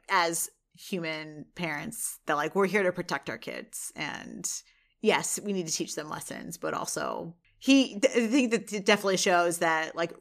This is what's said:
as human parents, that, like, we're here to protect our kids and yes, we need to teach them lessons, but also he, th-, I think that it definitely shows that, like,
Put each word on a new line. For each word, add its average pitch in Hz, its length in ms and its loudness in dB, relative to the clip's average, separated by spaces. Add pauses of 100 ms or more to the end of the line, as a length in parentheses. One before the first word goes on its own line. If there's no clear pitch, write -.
as 170 440 2 (240)
human 156 680 -8 (100)
parents, 151 720 -6
that, 151 80 0
like, 151 180 0
we're 190 140 4
here 196 160 2
to 180 80 2
protect 175 400 -4
our - 80 -8
kids - 560 -10
and - 520 -8 (540)
yes, 170 420 2
we 208 100 -4
need 180 140 -2
to 151 60 -4
teach - 220 -4
them 156 140 -8
lessons, - 480 -10
but 156 180 -4
also - 600 -6 (220)
he, 262 420 6
th-, - 160 4
I 233 120 4
think 247 240 4
that - 200 -2
it 196 140 -6
definitely 196 320 4
shows 175 420 4
that, 160 360 0
like, 170 260 -4